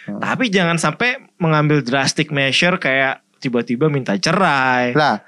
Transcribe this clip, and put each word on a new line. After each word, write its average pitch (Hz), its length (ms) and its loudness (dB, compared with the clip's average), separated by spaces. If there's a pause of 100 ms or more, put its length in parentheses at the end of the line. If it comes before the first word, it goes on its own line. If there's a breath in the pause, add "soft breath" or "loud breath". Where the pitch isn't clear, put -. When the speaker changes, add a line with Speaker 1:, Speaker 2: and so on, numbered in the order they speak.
Speaker 1:
heeh. 104 140 -10
Speaker 2:
Tapi 107 280 -2
jangan 180 280 0
sampai 160 340 -2 (280)
mengambil 151 420 2
drastic 139 500 -2
measure 147 480 0
kayak 135 440 0 (160)
tiba-tiba 120 500 -2
minta 143 280 -2
cerai. 139 800 0
Speaker 1:
Lah, 143 340 2